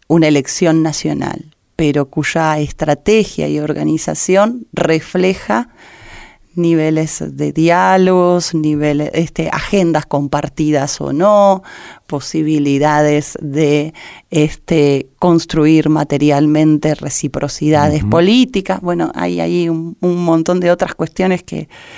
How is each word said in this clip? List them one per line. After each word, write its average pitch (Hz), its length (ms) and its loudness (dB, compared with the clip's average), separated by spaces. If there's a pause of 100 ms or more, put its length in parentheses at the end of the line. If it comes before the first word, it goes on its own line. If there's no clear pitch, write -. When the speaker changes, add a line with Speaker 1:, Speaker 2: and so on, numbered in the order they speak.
Speaker 1:
una 160 220 4
elección 160 560 2
nacional, 147 720 -6 (180)
pero 147 340 0
cuya 156 520 -2
estrategia 151 880 0
y 147 100 -2
organización 156 1120 -2
refleja 185 960 -2 (880)
niveles 160 680 0 (140)
de 147 160 -4
diálogos, 180 1040 2
niveles, 151 580 0
este, 160 400 -4
agendas 165 540 0
compartidas 147 960 -2
o 139 100 -4
no, 196 500 4 (440)
posibilidades 151 1400 0
de, 147 500 0 (380)
este, 151 880 0
construir 160 720 2
materialmente 151 1040 2
reciprocidades 147 1120 -2
Speaker 2:
Ujú. 104 60 -2
Speaker 1:
políticas. 190 680 2
Bueno, 175 340 -4
hay 175 260 -4
ahí 170 280 0
un, 165 320 -6
un 175 240 0
montón 165 360 2
de 175 100 2
otras 175 240 0
cuestiones 185 480 -2
que, - 260 -12 (280)